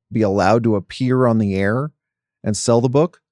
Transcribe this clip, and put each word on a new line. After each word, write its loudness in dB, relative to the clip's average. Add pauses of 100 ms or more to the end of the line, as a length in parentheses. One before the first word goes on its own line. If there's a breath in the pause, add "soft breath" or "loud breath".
(120)
be -2
allowed 2
to 0
appear -2
on 2
the -2
air -2 (520)
and -4
sell 0
the 0
book. -2